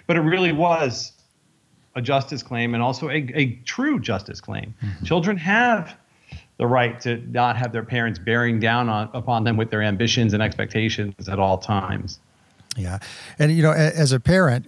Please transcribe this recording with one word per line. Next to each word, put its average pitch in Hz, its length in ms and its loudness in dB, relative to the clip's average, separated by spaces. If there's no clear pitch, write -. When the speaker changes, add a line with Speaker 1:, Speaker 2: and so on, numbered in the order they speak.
Speaker 1:
but 170 100 2
it 170 40 4
really 170 320 2
was 156 600 0
a 127 60 -4
justice 135 400 -2
claim 120 320 -2
and 117 80 0
also 131 260 -2
a, 139 260 -4
a 135 200 0
true 269 360 -2
justice 98 400 -6
claim. - 420 -10
Speaker 2:
Mm-hmm. 98 220 -6
Speaker 1:
Children 180 320 0
have 208 580 0
the 120 100 0
right 120 340 2
to 120 180 -2
not 120 260 0
have 120 160 -2
their 113 120 -4
parents 113 340 -2
bearing 117 400 2
down 117 300 2
on, 107 240 -2
upon 113 320 -2
them 113 120 2
with 110 140 0
their 107 120 0
ambitions 107 500 2
and 107 100 2
expectations 107 840 -2
at 98 100 -2
all 95 200 2
times. 95 600 -4
Speaker 2:
Yeah. 95 220 -6
And, 151 140 4
you 165 100 4
know, 156 80 8
a-, 151 240 4
as 151 160 4
a 127 80 2
parent, 151 500 4